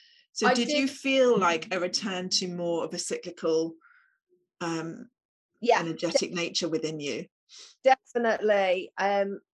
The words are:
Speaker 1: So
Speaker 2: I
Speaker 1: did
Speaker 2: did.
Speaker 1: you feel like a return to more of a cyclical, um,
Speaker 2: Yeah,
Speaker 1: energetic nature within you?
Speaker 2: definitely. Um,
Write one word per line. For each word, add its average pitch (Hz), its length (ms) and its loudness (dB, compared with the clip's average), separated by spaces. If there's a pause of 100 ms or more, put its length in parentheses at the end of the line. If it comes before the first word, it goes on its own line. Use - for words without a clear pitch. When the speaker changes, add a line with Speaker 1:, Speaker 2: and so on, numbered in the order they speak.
(340)
Speaker 1:
So 220 140 2
Speaker 2:
I 254 60 6
Speaker 1:
did 240 140 2
Speaker 2:
did. 302 100 0
Speaker 1:
you 269 100 2
feel 262 500 4
like 170 360 0
a 185 60 -2
return 185 500 -4
to - 180 0
more 170 360 -2
of 160 100 -6
a 175 60 -6
cyclical, 165 760 -2 (880)
um, 165 480 -8 (520)
Speaker 2:
Yeah, 220 180 4
Speaker 1:
energetic 165 540 -2
nature 170 340 -4
within 156 320 -4
you? 143 260 -6 (580)
Speaker 2:
definitely. 208 1120 2
Um, 202 420 0 (140)